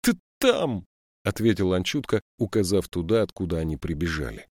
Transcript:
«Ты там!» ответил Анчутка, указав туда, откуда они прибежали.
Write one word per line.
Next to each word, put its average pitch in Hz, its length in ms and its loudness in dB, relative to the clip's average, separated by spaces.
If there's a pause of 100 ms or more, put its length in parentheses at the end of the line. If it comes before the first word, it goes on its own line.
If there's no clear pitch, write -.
«Ты 233 160 0 (220)
там!» 156 480 2 (360)
ответил 98 500 2
Анчутка, 101 480 0 (180)
указав 98 480 0
туда, 92 340 0
откуда 87 380 -2
они 78 180 -2
прибежали. 78 800 -4